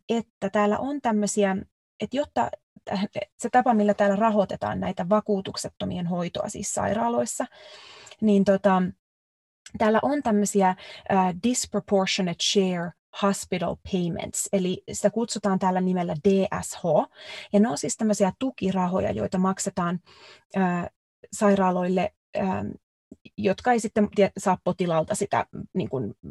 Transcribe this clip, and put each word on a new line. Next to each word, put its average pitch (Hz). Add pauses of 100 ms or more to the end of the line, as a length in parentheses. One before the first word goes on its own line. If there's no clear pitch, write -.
että 226
täällä 208
on 285
tämmöisiä, 208 (440)
että 214
jotta 277 (880)
se 240
tapa, 247
millä 208
täällä 202
rahoitetaan 202
näitä 185
vakuutuksettomien 190
hoitoa 175
siis -
sairaaloissa, 233 (760)
niin, 202
tota, 190 (960)
täällä 220
on 285
tämmöisiä, 202 (320)
ää, 185
disproportionate 196
share 180 (320)
hospital 196 (160)
payments, -
eli 185 (100)
sitä -
kutsutaan 208
täällä 185
nimellä 180
D 190 (160)
S -
H, - (720)
ja 202
ne 220
on 285
siis 285
tämmöisiä 208
tukirahoja, 190
joita 196
maksetaan, 185 (560)
ää, 175 (440)
sairaaloille, 185 (260)
ää, 98 (760)
jotka 202
ei 240
sitten 208
tie-, 196
saa 185
potilaalta 170
sitä, - (280)
niin 131
kuin, 127 (160)